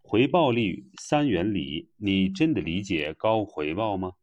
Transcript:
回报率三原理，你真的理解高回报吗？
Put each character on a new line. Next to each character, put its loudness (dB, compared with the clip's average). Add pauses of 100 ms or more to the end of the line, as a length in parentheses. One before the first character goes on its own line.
回 2
报 4
率 -2 (100)
三 0
原 0
理， -6
你 2
真 0
的 0
理 -4
解 -2
高 0
回 -4
报 -2
吗？ -6